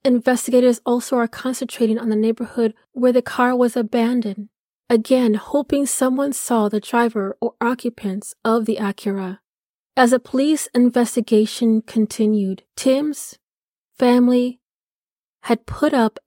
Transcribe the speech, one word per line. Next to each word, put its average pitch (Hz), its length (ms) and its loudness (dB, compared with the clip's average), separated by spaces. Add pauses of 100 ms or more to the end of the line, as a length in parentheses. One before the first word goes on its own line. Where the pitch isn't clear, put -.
Investigators 247 800 2
also 247 320 -2
are 233 120 0
concentrating 240 680 -4
on 240 100 -6
the 214 80 0
neighborhood 226 580 -2 (180)
where 247 200 2
the 247 100 2
car 247 340 0
was 247 200 0
abandoned, 226 720 -2 (400)
again 240 460 2
hoping 285 500 -2
someone 262 480 -2
saw 220 360 0
the 208 120 -2
driver 226 600 -2
or 233 200 -4
occupants 233 720 -6 (100)
of 226 220 0
the 220 100 -2
Acura. 196 640 -6 (560)
As 247 160 4
a 254 80 2
police 285 540 -2
investigation 226 1080 2
continued, 214 800 -2 (140)
Tim's 285 600 -2 (600)
family 247 600 2 (840)
had - 220 -2
put - 260 -2
up 226 340 0